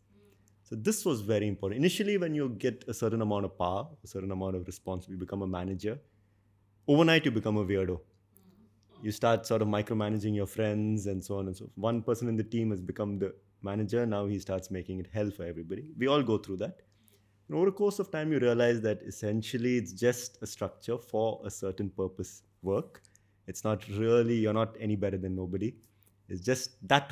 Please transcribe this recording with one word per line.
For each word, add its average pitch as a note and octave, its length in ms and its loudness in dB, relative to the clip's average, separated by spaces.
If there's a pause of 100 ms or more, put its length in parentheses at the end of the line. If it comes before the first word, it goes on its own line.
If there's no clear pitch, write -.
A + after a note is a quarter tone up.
(640)
So - 140 -10
this F#3 280 0
was C#3 160 2
very G#2 280 2
important. G2+ 300 -2
Initially, G3 380 4
when E3+ 180 0
you C#3+ 160 0
get A2+ 380 -2
a A#2 60 -4
certain A2+ 280 0
amount G#2 220 0
of F#2+ 140 -6
power, F#2+ 300 0 (140)
a - 40 -20
certain F#2+ 240 -6
amount F#2+ 260 -2
of F2+ 100 -6
responsibility, F#2 460 -8
you F#2 140 -8
become G2+ 160 -4
a F#2+ 40 -2
manager, F#2+ 520 -4 (880)
overnight D#3+ 380 8
you C#3+ 80 4
become G#2+ 240 2
a G#2 80 2
weirdo. F#2 360 2 (1000)
You G#2+ 80 -2
start A2+ 360 2
sort A2 160 2
of G#2 60 2
micromanaging G#2 640 0
your G2+ 120 0
friends G#2+ 600 0
and F#2+ 180 -4
so G2+ 140 -4
on F#2+ 100 -4
and F#2 80 -6
so G#2+ 80 -14
forth. - 120 -18
One A2+ 260 0
person A#2+ 260 -2
in A2+ 80 0
the G#2+ 80 0
team A2 260 -2
has G2 100 -2
become G2 380 -4
the F#2+ 160 -2 (280)
manager, G#2+ 440 0
now G#2 200 0
he G2+ 120 0
starts F#2 320 -6
making F#2 300 -6
it F2+ 120 -10
hell G#2 180 -2
for F#2+ 140 -8
everybody. F2 540 -8
We B2 80 0
all C#3+ 160 4
go A2 160 2
through F#2+ 200 -8
that. - 240 -8 (640)
And D3+ 80 -4
over F3 100 4
the G3 60 2
course G3+ 260 -2
of F#3+ 120 -4
time, D#3 220 -2
you C#3+ 60 4
realize A#2+ 440 4
that G#2+ 200 0
essentially A2+ 720 -2
it's A2 160 -2
just A#2+ 480 0
a G#2+ 60 -10
structure - 520 -6
for A2 460 -2
a G2+ 60 -8
certain F#2+ 400 -6
purpose - 520 -6 (200)
work. G2+ 400 -2 (460)
It's - 160 -8
not G#2+ 240 -2
really, A#2 480 4
you're G#2+ 160 2
not A2 260 0
any G#2+ 160 0
better G2 240 0
than F#2 160 -4
nobody. F#2 400 -2 (540)
It's F#2 140 -6
just B2 440 -2
that C#3+ 260 4